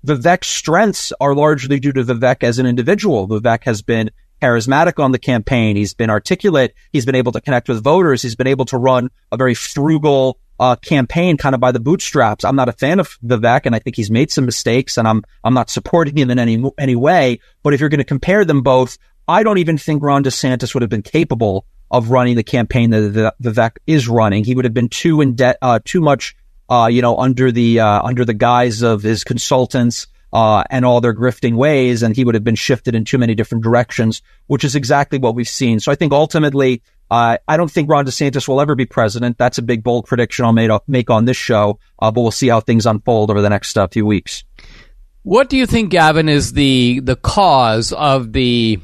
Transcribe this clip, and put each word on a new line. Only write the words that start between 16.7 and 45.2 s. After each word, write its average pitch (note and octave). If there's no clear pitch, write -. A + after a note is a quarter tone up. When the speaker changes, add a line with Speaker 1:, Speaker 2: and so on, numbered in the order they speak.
Speaker 1:
any C3+
way. C3+
But D3
if C3
you're D3
gonna C#3+
compare F3+
them D3+
both, C3
I E3
don't G#3
even E3
think D3
Ron C#3
DeSantis B2+
would B2+
have A2+
been G#2+
capable A2+
of A#2
running B2
the A2+
campaign A#2
that A2
Vivek A2+
is C#3+
running. A2
He B2
would B2+
have A2+
been A#2+
too D#3+
in C3
debt, B2
uh, A#2+
too F#3
much C#3+
uh, A#2
you B2
know, A#2+
under B2+
the, A#2
uh, G#2
under B2
the A#2
guise A#2+
of A2+
his A2
consultants, A#2+
uh, G#2+
and B2+
all A#2+
their A#2
grifting A#2
ways, B2+
and A2+
he C3
would A#2
have G#2+
been A2+
shifted A#2+
in A2
too C3
many A#2
different A2+
directions, A#2
which C#3+
is C#3
exactly C#3+
what A#2
we've A#2+
seen. A#2
So D3
I C#3+
think D3
ultimately, C#3
uh, A#2
I D#3
don't E3
think D3+
Ron C#3+
DeSantis C3+
will C3+
ever C#3+
be B2
president. A#2
That's B2
a -
big, A2+
bold A#2+
prediction A#2+
I'll A#2
make, A2+
make B2+
on A2+
this B2+
show, G#2
uh, A2
but A2+
we'll A2+
see C3
how A2+
things A2+
unfold G#2+
over G#2
the G2+
next, -
uh, G2
few G#2
weeks. -